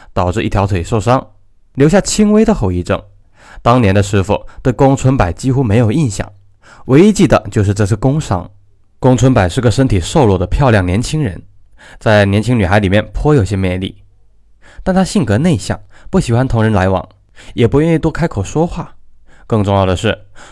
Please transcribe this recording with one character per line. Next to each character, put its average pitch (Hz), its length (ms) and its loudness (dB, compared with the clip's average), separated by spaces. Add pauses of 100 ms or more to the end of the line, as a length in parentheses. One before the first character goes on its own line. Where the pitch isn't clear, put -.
(140)
导 90 180 0
致 92 100 -4
一 98 60 -2
条 101 180 0
腿 98 160 -2
受 117 160 -4
伤， 120 340 -2 (420)
留 135 120 2
下 180 140 2
轻 208 320 0
微 214 100 4
的 220 120 2
后 98 180 -2
遗 87 100 -4
症。 87 200 -4 (600)
当 123 180 2
年 95 140 2
的 101 80 2
师 98 200 0
傅 95 240 -4 (160)
对 127 100 0
宫 135 240 2
村 131 200 0
柏 95 160 0
几 135 200 -4
乎 135 100 0
没 107 140 0
有 113 160 2
印 139 180 -2
象， - 220 -8 (540)
唯 147 200 6
一 214 60 4
记 190 140 2
得 - 240 2
就 107 120 0
是 101 120 0
这 104 100 0
次 98 100 0
工 131 260 -2
伤。 92 300 -6 (480)
宫 127 180 2
村 123 180 2
柏 95 140 2
是 104 120 -6
个 117 100 2
身 135 160 0
体 104 140 0
瘦 135 260 0
弱 95 120 2
的 90 80 -4
漂 131 240 0
亮 101 140 2
年 90 160 -2
轻 156 220 -4
人， 90 200 -8 (560)
在 104 260 2
年 101 180 0
轻 120 160 0
女 101 60 0
孩 92 140 2
里 101 100 0
面 101 240 0
颇 151 220 0
有 117 100 2
些 101 120 -4
魅 92 200 -2
力， - 260 -10 (800)
但 185 120 -2
他 190 100 2
性 175 200 -2
格 101 140 0
内 160 180 0
向， - 220 -6 (300)
不 - 100 -2
喜 120 140 -2
欢 127 160 0
同 117 140 0
人 110 100 2
来 95 160 2
往， 92 180 -2 (460)
也 117 160 2
不 139 120 0
愿 165 140 2
意 156 40 2
多 156 120 -4
开 160 160 -4
口 104 160 -6
说 156 240 -4
话。 - 300 -12 (500)
更 110 160 0
重 98 140 0
要 98 80 2
的 92 100 0
是， - 320 -4 (260)